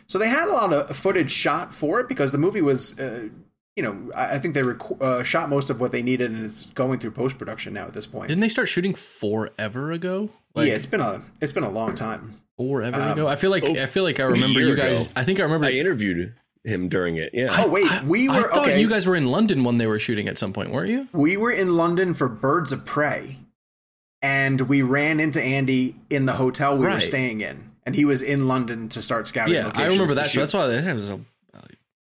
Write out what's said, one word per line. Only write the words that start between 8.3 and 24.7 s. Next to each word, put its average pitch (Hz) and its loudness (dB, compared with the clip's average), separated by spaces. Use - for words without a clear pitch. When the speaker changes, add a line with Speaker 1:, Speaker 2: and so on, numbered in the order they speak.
Speaker 2:
they 220 2
start 214 0
shooting 180 0
forever 110 -4
ago? 185 -4
Like, - 2
Speaker 1:
Yeah, 117 2
it's 107 -4
been 202 -2
a, 98 -4
it's 143 -4
been 165 -2
a 110 -2
long 113 -4
time. 110 -8
Speaker 2:
forever 127 -2
Speaker 1:
Um, 143 0
Speaker 2:
ago. 151 0
I 143 2
feel 190 2
like, 185 2
Speaker 3:
oh, 139 2
Speaker 2:
I 135 0
feel 190 0
like 156 0
I 135 2
Speaker 3:
a 131 2
Speaker 2:
remember 131 4
Speaker 3:
year 127 4
Speaker 2:
you 139 4
guys. 131 2
Speaker 3:
ago. - -14
Speaker 2:
I 131 0
think 190 0
I 196 2
remember 151 2
Speaker 3:
I 131 2
interviewed 110 0
him 92 -2
during 87 0
it. 80 -4
Yeah. 123 0
Speaker 1:
Oh, 233 4
wait, 349 4
Speaker 2:
I, 147 -2
Speaker 1:
we 208 2
Speaker 2:
I - 2
Speaker 1:
were, 226 2
Speaker 2:
thought 285 4
Speaker 1:
okay. 196 4
Speaker 2:
you 220 6
guys 208 2
were 185 4
in 151 2
London 165 4
when 120 4
they 113 2
were 107 2
shooting 104 -2
at - -6
some 98 -4
point, 101 -6
weren't 165 -4
you? 262 -2
Speaker 1:
We 165 2
were 226 0
in 180 2
London 170 2
for 139 0
Birds 135 0
of 123 -8
Prey, 143 -4
and 135 2
we 139 4